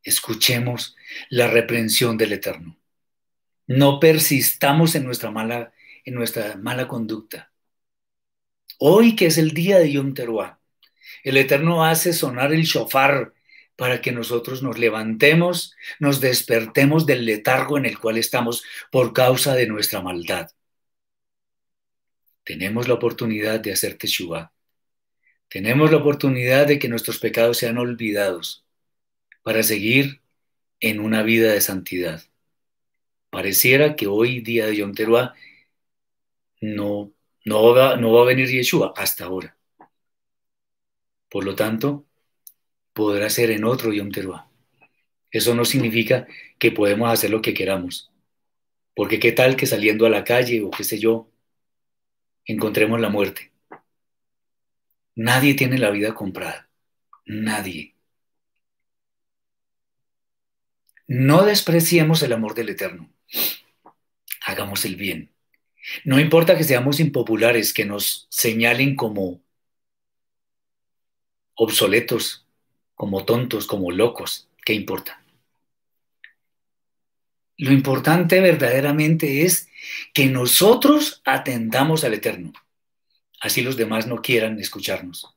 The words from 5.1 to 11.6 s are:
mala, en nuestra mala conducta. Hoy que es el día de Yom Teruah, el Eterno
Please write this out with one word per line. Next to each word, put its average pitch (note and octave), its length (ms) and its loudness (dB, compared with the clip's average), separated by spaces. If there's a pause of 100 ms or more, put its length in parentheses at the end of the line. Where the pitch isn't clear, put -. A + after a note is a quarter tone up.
mala, A2+ 420 -6 (320)
en B2+ 120 -10
nuestra A2+ 400 -6
mala B2 320 -6
conducta. A2 640 -10 (1300)
Hoy A3 360 6
que F3 120 2
es D#3+ 100 2
el D#3+ 140 2
día F3+ 260 2
de D#3 140 6
Yom C#3 220 -2
Teruah, A#2 460 -8 (640)
el C3+ 140 2
Eterno D3 460 2